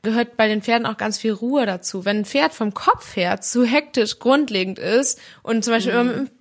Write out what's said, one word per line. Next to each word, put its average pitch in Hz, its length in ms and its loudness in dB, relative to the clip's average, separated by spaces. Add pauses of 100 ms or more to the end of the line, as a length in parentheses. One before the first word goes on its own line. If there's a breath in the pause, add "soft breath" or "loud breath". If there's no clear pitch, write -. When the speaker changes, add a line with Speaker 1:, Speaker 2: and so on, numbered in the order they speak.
Speaker 1:
gehört 233 320 0
bei 220 120 4
den 214 140 0
Pferden 233 220 2
auch 220 120 -4
ganz 208 220 -4
viel 220 140 0
Ruhe 247 320 0
dazu. 185 400 -6
Wenn 208 140 0
ein 214 60 -2
Pferd 302 300 0
vom 208 200 -4
Kopf - 400 0
her 190 260 0
zu 247 240 2
hektisch 247 540 0
grundlegend 226 640 0
ist 240 400 0 (240 loud breath)
und 220 200 0
zum 240 100 0
Beispiel 220 200 0
Speaker 2:
Mhm. - 60 4
Speaker 1:
immer 143 180 2
mit 269 100 -4 (120)